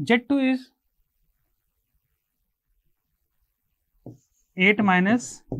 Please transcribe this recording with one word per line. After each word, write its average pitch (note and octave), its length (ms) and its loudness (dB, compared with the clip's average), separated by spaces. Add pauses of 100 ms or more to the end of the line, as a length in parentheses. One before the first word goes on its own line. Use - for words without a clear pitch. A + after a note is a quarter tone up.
Z A#3+ 240 0
two C#4+ 120 -2
is C4 320 -4 (3750)
eight G#3 260 2
minus G3 600 0 (160)